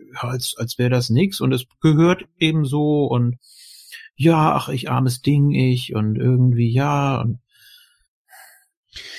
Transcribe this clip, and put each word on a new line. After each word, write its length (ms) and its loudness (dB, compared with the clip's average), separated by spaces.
als, 420 -8
als 220 -8
wär 100 2
das 220 0
nix 300 0
und 120 0
es 140 -4
gehört 440 2
eben 260 0
so 400 0
und 320 0
ja, 380 2
ach, 160 -4
ich 200 -6
armes 300 -2
Ding, 320 2
ich 420 0
und 220 -2
irgendwie 560 2
ja 480 0
und 200 -4